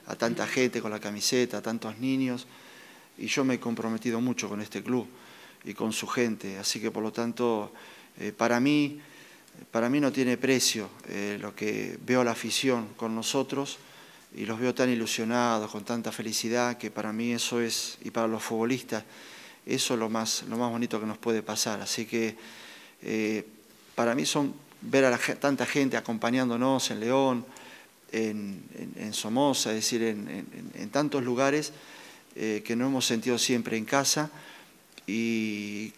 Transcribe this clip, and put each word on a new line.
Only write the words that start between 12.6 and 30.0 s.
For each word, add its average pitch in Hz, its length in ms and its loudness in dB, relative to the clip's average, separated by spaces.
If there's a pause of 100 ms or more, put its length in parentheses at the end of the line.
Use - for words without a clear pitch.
con 113 180 -4
nosotros 131 640 -2 (560)
y 107 120 -6
los 110 120 -2
veo 123 160 2
tan 127 160 4
ilusionados, 113 800 2
con 104 140 -8
tanta 113 260 -2
felicidad, 117 680 0
que 107 140 -6
para 107 220 -4
mí 117 200 -2
eso 117 280 0
es, - 420 -2
y 113 80 -8
para 113 160 0
los 110 160 -2
futbolistas, 117 640 -2 (600)
eso 135 300 0
es 113 60 2
lo 113 100 0
más, 113 380 0
lo 107 80 -4
más 120 140 0
bonito 117 280 0
que 107 80 -4
nos 110 120 -6
puede 113 240 2
pasar. 107 380 -2
Así 104 240 -4
que, 113 320 0 (720)
eh, 107 400 0 (480)
para 117 200 4
mí 143 120 0
son 143 280 0 (260)
ver 135 240 6
a 131 60 8
la 120 80 4
ge-, - 180 -2
tanta 135 300 2
gente 135 300 2
acompañándonos 120 960 2
en 107 100 -4
León, 123 460 4 (640)
en, 104 520 -2 (120)
en, - 220 -10
en 107 180 -6
Somoza, 123 560 2
es 110 60 0
decir, 110 260 0